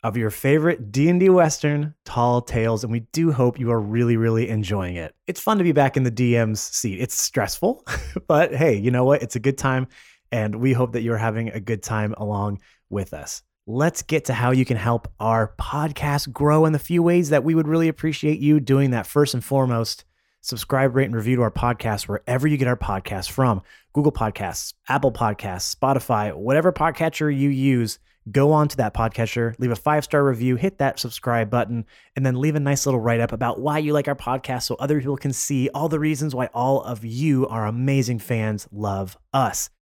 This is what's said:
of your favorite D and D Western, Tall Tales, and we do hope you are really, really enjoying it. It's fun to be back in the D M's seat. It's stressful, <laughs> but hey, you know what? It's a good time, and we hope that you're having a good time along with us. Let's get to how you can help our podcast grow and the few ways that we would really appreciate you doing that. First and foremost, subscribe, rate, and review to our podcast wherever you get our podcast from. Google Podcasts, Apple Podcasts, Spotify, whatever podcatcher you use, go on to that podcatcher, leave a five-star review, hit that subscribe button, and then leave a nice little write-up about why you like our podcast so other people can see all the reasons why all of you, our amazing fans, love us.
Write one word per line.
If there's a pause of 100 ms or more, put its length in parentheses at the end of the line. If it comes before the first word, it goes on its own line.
of
your
favorite
D
and
D
Western, (120)
Tall
Tales,
and
we (100)
do
hope
you
are
really,
really
enjoying
it. (120)
It's
fun
to
be
back
in
the
D
M's
seat.
It's
stressful, (200)
<laughs>
but
hey,
you
know
what?
It's
a
good
time, (440)
and
we
hope
that
you're
having
a
good
time
along (320)
with
us. (300)
Let's
get
to
how
you
can
help
our
podcast
grow
and
the
few
ways
that
we
would
really
appreciate
you
doing
that.
First
and
foremost, (360)
subscribe,
rate,
and
review
to
our
podcast
wherever
you
get
our
podcast
from. (320)
Google
Podcasts, (140)
Apple
Podcasts,
Spotify,
whatever
podcatcher
you
use, (320)
go
on
to
that
podcatcher,
leave
a
five-star
review,
hit
that
subscribe
button, (300)
and
then
leave
a
nice
little
write-up
about
why
you
like
our
podcast
so
other
people
can
see
all
the
reasons
why
all
of
you,
our
amazing
fans,
love (160)
us. (120)